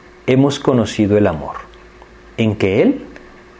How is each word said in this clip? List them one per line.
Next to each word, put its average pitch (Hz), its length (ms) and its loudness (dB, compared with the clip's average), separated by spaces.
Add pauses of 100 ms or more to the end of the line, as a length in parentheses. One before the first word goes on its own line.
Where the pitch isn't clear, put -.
(280)
hemos 135 320 2
conocido 107 580 0
el 104 80 4
amor, 76 300 -4 (840)
en 110 180 0
que 104 280 0
Él 254 200 0 (560)